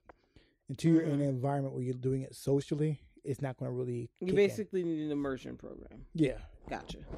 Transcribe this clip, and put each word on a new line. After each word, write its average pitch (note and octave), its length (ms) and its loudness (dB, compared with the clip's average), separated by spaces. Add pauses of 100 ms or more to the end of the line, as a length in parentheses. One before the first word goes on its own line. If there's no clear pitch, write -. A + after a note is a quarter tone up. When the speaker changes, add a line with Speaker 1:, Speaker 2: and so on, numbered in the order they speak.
(680)
Speaker 1:
until D#3+ 240 4
you're D#3+ 80 8
in D#3+ 100 0
an C#3+ 80 2
Speaker 2:
Mm-hmm. C#3+ 100 2
Speaker 1:
environment C3+ 460 0
where B2+ 80 -4
you're B2+ 100 -2
doing C3 300 0
it - 120 -12
socially, C#3+ 680 0 (220)
it's C#3 180 -4
not C3+ 160 -2
gonna C3 140 -4
really B2 380 -4 (100)
Speaker 2:
You F3+ 80 -4
Speaker 1:
kick - 20 0
in. F#3 60 4
Speaker 2:
basically G3 480 4
need D#3+ 220 0
an D3+ 60 -2
immersion C#3 460 -4
program. - 560 -16
Speaker 1:
Yeah. C#3+ 240 2 (320)
Speaker 2:
Gotcha. - 280 -8 (200)